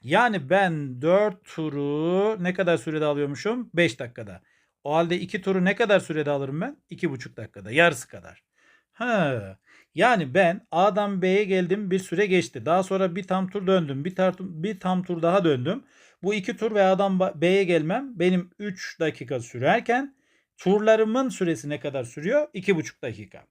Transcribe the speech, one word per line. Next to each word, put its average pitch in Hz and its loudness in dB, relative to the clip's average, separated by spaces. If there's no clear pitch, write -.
Yani 180 0
ben 151 0
dört 185 2
turu 160 -2
ne 180 -2
kadar 175 2
sürede 156 -4
alıyormuşum? 147 -2
Beş 165 2
dakikada. 117 -14
O 143 -2
halde 170 2
iki 185 -8
turu 185 0
ne 196 2
kadar 208 2
sürede 151 -4
alırım 139 -4
ben? 277 -8
İki - -4
buçuk - -12
dakikada. 104 -16
Yarısı 151 2
kadar. - -20
Ha. 139 -2
Yani 175 2
ben 180 2
A'dan 196 0
B'ye 190 2
geldim, 190 0
bir 190 0
süre 190 -2
geçti. 175 0
Daha 175 2
sonra 185 -2
bir 202 -6
tam 185 -2
tur 196 -6
döndüm, 151 0
bir 180 -6
tar-, 185 -2
bir 202 -6
tam 185 -2
tur 175 -4
daha 175 4
döndüm. 151 0
Bu 196 0
iki 202 -4
tur 220 -4
ve 208 4
A'dan 190 4
ba-, 185 0
B'ye 185 4
gelmem 180 0
benim 180 2
üç 208 -10
dakika 143 -4
sürerken 233 0
turlarımın 220 4
süresi 165 -2
ne 147 -6
kadar 135 -4
sürüyor? 226 -2
İki 190 0
buçuk - -6
dakika. 104 -12